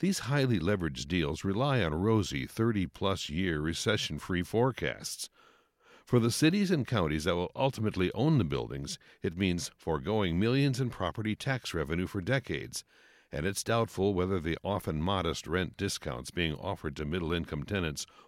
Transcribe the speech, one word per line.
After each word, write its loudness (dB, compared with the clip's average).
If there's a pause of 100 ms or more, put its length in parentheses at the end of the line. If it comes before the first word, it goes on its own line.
these 0
highly 2
leveraged 0
deals 0
rely 2
on 0
rosy 2
thirty-plus 0
year 0
recession-free 0
forecasts. -2 (760)
For 4
the 4
cities 4
and 2
counties 2
that 2
will -2
ultimately 0
own 4
the 4
buildings, -4 (240)
it -2
means 0
foregoing 0
millions 2
in -2
property -2
tax -4
revenue 0
for -6
decades, -4 (480)
and -2
it's -4
doubtful 2
whether 0
the -2
often -2
modest 0
rent -2
discounts -6
being 0
offered -6
to -4
middle-income -2
tenants -4 (240)